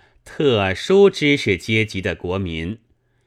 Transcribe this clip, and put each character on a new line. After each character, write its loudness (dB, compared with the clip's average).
特 0
殊 4
知 0
识 -2
阶 0
级 -8
的 -4
国 -6
民， -8